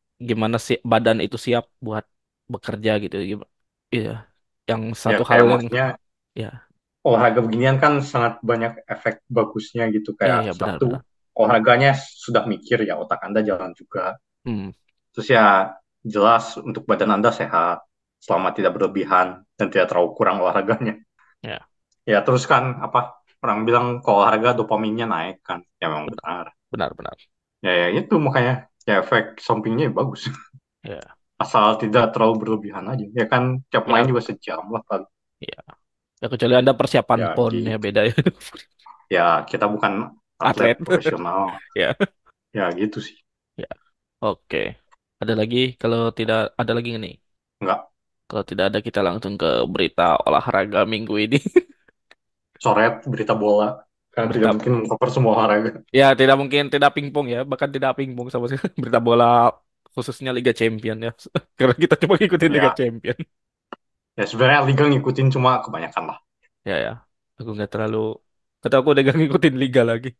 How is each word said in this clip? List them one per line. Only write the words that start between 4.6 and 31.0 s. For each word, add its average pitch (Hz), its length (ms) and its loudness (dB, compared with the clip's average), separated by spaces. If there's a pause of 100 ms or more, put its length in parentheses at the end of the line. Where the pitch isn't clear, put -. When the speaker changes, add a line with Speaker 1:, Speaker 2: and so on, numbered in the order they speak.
Speaker 1:
Yang 113 180 -4 (120)
Speaker 2:
Ya, - 20 -12
Speaker 1:
satu 107 260 0
Speaker 2:
kayak - 60 -4
Speaker 1:
hal 120 160 6
yang 120 60 6 (100)
Speaker 2:
maksudnya 123 260 -2 (480)
Speaker 1:
ya. 107 160 -8 (540)
Speaker 2:
olahraga 120 400 4
beginian 120 340 2
kan 147 220 2
sangat 120 400 -2
banyak 113 480 -2
efek - 400 -6
bagusnya 110 640 -2
gitu. 107 240 -4
Kayak 90 260 2
Speaker 1:
Iya, - 80 -4
iya, - 60 -4
benar, 90 240 -4
Speaker 2:
satu, 131 80 0
Speaker 1:
benar. 127 140 -6 (360)
Speaker 2:
olahraganya 120 580 4
sudah - 520 -4
mikir 107 340 -2
ya, 87 160 -4
otak - 240 -6
Anda 104 240 -2
jalan 90 300 -4
juga. - 420 -8 (240)
Speaker 1:
Hmm. 101 320 -8 (400)
Speaker 2:
Terus - 160 -8
ya, 101 400 6 (360)
jelas 107 540 2
untuk - 260 -10
badan 104 320 2
Anda 113 160 2
sehat, 85 480 -2 (400)
selama 92 320 -2
tidak 92 240 0
berlebihan 92 640 0 (160)
dan 104 120 -2
tidak 90 200 2
terlalu 87 240 0
kurang 95 280 0
olahraganya. 101 560 -2 (440)
Speaker 1:
Ya. - 200 -12 (460)
Speaker 2:
Ya, 104 160 2
terus 127 240 0
kan, 131 320 2
apa, - 400 -2 (240)
orang 107 240 0
bilang 120 180 4 (140)
kalau 101 240 4
olahraga 110 320 2
dopaminnya 110 500 -2
naik 90 380 -6
kan. 87 180 -10 (160)
Ya, 82 140 -4
memang 76 180 -8
Speaker 1:
Benar. 76 80 -12
Speaker 2:
benar. 85 280 -10 (220)
Speaker 1:
Benar, - 300 -6
benar. - 180 -14 (460)
Speaker 2:
Ya, 92 120 0
ya, 87 200 2
itu - 240 -2
makanya. 131 480 0 (220)
Ya, 98 160 2
efek - 340 -2
sampingnya 113 540 -2
bagus. - 340 -4 (540)
Speaker 1:
Ya. 101 240 -14 (320)